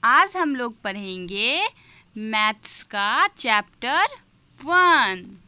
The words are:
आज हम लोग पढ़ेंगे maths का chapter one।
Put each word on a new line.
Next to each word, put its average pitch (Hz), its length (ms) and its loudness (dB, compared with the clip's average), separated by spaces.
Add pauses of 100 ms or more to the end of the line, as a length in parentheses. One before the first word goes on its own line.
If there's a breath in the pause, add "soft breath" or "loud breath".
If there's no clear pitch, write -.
आज 320 340 4
हम 302 180 0
लोग 240 260 -8
पढ़ेंगे 196 800 -4 (540 soft breath)
maths 214 680 -4
का 220 440 -2
chapter 247 800 -2 (600)
one। 294 720 2 (100)